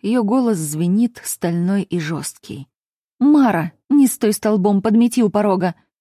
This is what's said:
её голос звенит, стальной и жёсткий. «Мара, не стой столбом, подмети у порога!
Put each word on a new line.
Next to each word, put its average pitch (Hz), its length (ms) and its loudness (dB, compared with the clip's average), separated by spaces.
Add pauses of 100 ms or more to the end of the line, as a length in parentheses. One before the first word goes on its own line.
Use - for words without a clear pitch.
её 226 220 -2
голос 226 340 0
звенит, 175 680 -2
стальной 175 580 -4
и 180 160 -6
жёсткий. 147 720 -10 (500)
«Мара, 240 540 2 (160)
не 269 200 4
стой 214 260 -2
столбом, 202 480 0
подмети 226 400 2
у 208 80 2
порога! 190 440 0 (260)